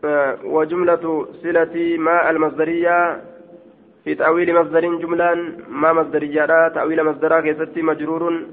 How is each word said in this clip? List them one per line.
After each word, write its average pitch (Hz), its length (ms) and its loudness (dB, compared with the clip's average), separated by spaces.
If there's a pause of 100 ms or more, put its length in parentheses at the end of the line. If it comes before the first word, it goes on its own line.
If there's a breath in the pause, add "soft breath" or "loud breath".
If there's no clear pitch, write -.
آه، 143 400 0
وجملة 160 800 0 (160)
صلة 165 540 0
ما 160 320 2
المصدرية 165 920 0 (800)
في 151 120 -4
تأويل 170 440 2
مصدر 160 220 2 (200)
جملة 170 340 0 (340)
ما 147 240 2
مصدرية 147 520 0
لا 165 300 4
تأويل 156 280 0
مصدرها 156 380 2
كيست 156 360 -4
مجرور 160 460 -2 (300)